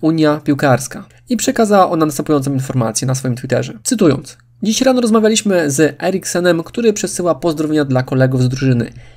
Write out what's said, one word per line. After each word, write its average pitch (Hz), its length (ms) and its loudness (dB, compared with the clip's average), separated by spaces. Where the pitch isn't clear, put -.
Unia 156 420 2
Piłkarska. 139 640 -2
I 240 80 -2
przekazała 208 540 2
ona 160 160 0
następującą 147 460 -2
informację 127 540 -2
na 131 80 0
swoim 127 220 -4
Twitterze. 123 460 -4
Cytując: - 540 0
„Dziś 214 180 0
rano 262 200 2
rozmawialiśmy 214 720 2
z 139 320 0
Eriksenem, 180 600 0
który 233 300 0
przesyła 175 420 -2
pozdrowienia 151 500 0
dla 127 180 0
kolegów 131 400 2
z 127 60 2
drużyny. 127 440 0